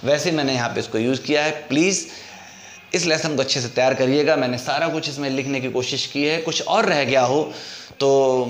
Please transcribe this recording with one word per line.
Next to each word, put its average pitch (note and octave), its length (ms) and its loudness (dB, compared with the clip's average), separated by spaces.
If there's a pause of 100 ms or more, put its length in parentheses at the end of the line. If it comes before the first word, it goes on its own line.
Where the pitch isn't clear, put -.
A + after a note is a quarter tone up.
वैसे D3 260 2
मैंने C#3 240 0
यहाँ A#2+ 140 0
पे A#2 120 -2
इसको A2+ 180 -2
यूज़ B2+ 220 2
किया D3 240 2
है। D#3 60 2
प्लीज़ D#3 560 0 (880)
इस F3 120 0
lesson D#3 300 0
को C3+ 60 2
अच्छे C3+ 180 0
से A#2+ 80 -4
तैयार B2+ 260 2
करिएगा। C#3 420 2
मैंने B2+ 220 -2
सारा D3+ 300 -2
कुछ D#3 200 -4
इसमें C#3 220 -6
लिखने C3+ 300 -2
की B2+ 100 -4
कोशिश B2+ 360 -2
की C#3+ 180 -2
है, D#3 160 0
कुछ D#3+ 220 -4
और G#3+ 220 2
रह D3+ 200 2
गया C3 160 2
हो C3 320 2 (480)
तो C3+ 500 4